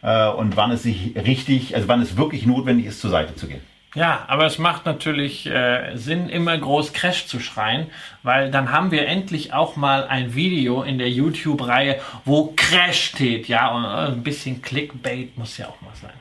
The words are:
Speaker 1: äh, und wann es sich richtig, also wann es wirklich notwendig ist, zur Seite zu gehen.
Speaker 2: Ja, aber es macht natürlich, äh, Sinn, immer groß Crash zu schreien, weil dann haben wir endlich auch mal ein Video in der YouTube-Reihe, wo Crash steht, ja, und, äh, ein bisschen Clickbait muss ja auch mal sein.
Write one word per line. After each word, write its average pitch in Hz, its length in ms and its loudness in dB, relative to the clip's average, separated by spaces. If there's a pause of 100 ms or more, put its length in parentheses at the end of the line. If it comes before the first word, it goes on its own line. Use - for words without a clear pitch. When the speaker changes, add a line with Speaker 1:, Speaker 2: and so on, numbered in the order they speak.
Speaker 1:
äh, 110 240 4
und 104 300 0
wann 110 160 4
es 117 100 -2
sich 98 320 -2
richtig, 131 640 0
also 95 100 0
wann 120 160 4
es 95 140 -2
wirklich 131 300 2
notwendig 123 400 4
ist, 104 140 -10
zur 95 100 -2
Seite 82 260 0
zu - 100 -10
gehen. 67 140 -10 (340)
Speaker 2:
Ja, 160 320 0
aber 151 200 2
es 151 120 -2
macht 165 280 0
natürlich, 143 600 -2
äh, 123 500 0
Sinn, 160 320 -2
immer 165 300 0
groß 143 360 0
Crash 180 320 -2
zu 123 120 -6
schreien, 113 480 -2 (380)
weil 135 260 2
dann 131 220 0
haben 175 180 2
wir 151 160 2
endlich 175 460 -4
auch 151 240 0
mal 135 320 2
ein 127 260 -2
Video 135 480 2
in 135 160 -2
der 123 120 0
YouTube-Reihe, 135 920 0 (240)
wo 151 320 2
Crash - 540 2
steht, 117 360 0
ja, 120 220 4
und, 117 160 -2
äh, 131 320 -2
ein 120 80 -6
bisschen 135 380 -6
Clickbait 127 760 -6
muss 113 200 -10
ja - 80 -10
auch - 140 -18
mal - 140 -20
sein. - 160 -18 (100)